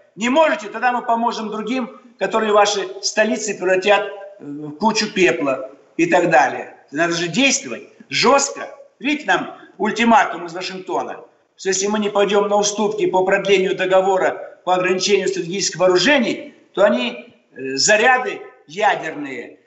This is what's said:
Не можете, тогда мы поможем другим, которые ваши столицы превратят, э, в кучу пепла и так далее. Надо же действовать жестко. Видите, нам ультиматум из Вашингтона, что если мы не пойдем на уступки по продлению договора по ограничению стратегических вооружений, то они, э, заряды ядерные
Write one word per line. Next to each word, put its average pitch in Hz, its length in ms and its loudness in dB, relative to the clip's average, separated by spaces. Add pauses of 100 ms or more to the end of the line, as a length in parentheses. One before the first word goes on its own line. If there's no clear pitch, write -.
(160)
Не 226 140 -2
можете, 277 380 2
тогда 240 240 -2
мы 240 100 -2
поможем 226 480 -2
другим, 131 500 -6 (200)
которые 208 340 0
ваши 202 340 4 (140)
столицы 214 560 -2
превратят, 196 460 2
э, - 400 -14
в 143 300 -12
кучу 214 380 0
пепла 147 600 0 (260)
и 165 80 2
так 170 240 2
далее. 135 460 2 (160)
Надо 170 240 -2
же 170 120 -4
действовать 160 600 -2 (180)
жестко. 185 640 0 (300)
Видите, 285 260 -4
нам 165 320 -2 (220)
ультиматум 202 640 2
из 165 80 -12
Вашингтона, 175 680 -8 (360)
что 190 120 -6
если 196 180 0
мы 214 100 0
не 202 120 0
пойдем 202 380 2
на 208 100 2
уступки 202 500 0
по 185 180 2
продлению 190 500 2
договора 185 880 0
по 180 120 0
ограничению 185 520 2
стратегических 170 520 -4
вооружений, 185 720 2 (220)
то 185 80 2
они, 233 500 0 (240)
э, 135 200 -6
заряды 214 640 2 (260)
ядерные 147 1000 -4